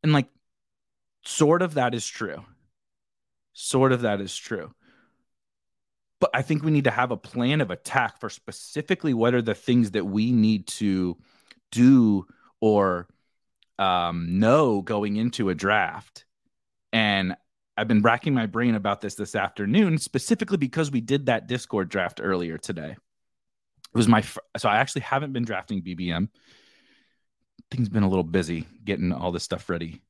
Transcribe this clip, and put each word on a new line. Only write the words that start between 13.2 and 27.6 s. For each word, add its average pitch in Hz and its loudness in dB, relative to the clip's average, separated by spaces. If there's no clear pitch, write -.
um, 87 0
know 113 4
going 104 -4
into 113 -2
a 90 0
draft. 95 -2
And 101 0
I've 110 -4
been 110 4
racking 117 2
my 117 0
brain 113 0
about 101 -2
this 101 -8
this 101 -8
afternoon, 107 0
specifically 190 -2
because 151 -2
we 123 -2
did 135 -2
that 120 0
Discord 107 -4
draft 92 -4
earlier 87 -2
today. 80 -10
It - -14
was 113 4
my 110 6
fir-, - -10
so 107 0
I 104 4
actually 135 -2
haven't 139 -4
been 120 -4
drafting 98 -6
B 90 -10
B 87 -4
M. 87 -2